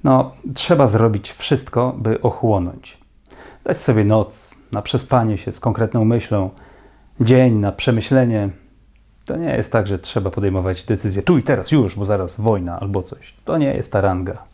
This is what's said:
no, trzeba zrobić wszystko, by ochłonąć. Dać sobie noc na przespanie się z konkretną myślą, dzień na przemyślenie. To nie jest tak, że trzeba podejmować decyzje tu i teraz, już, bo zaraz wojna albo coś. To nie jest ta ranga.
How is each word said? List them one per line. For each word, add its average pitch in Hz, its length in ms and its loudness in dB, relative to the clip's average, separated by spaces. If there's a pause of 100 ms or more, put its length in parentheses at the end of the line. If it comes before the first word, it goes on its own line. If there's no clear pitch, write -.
no, 131 280 4 (220)
trzeba 147 320 4
zrobić 110 460 2
wszystko, 131 640 -2
by 110 220 -2
ochłonąć. - 800 -2 (640)
Dać - 180 -2
sobie 107 220 4
noc - 540 0 (140)
na 104 100 -4
przespanie 113 560 0
się - 140 -6
z - 80 -6
konkretną 110 440 0
myślą, 104 460 0 (720)
dzień 123 340 6
na 104 180 2
przemyślenie. 113 800 0 (760)
To - 120 -6
nie 165 200 -2
jest - 160 -4
tak, 104 140 0
że 98 120 -4
trzeba 95 320 -4
podejmować 92 540 -2
decyzje 98 380 -2
tu 170 160 4
i 113 40 0
teraz, 127 300 -2
już, 120 240 2
bo 101 80 -4
zaraz 98 360 -2
wojna 98 400 0
albo 98 220 -4
coś. - 320 -14 (100)
To 165 140 -2
nie 143 160 0
jest - 180 -6
ta 104 80 2
ranga. 92 540 -2